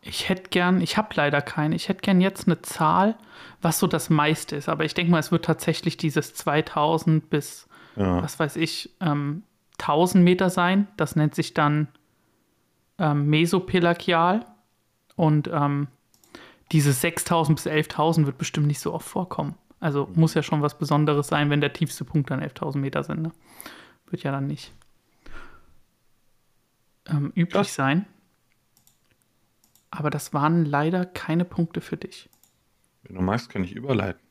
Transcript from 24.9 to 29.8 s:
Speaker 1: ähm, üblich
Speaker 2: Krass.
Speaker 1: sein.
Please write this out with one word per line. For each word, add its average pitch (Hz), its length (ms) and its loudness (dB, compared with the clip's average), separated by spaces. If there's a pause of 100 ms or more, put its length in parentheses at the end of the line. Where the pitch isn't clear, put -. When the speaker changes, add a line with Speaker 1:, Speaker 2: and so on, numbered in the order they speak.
Speaker 1:
ähm, 143 280 -2
üblich 170 180 0
Speaker 2:
Krass. 202 220 -2
Speaker 1:
sein. 147 320 0 (1800)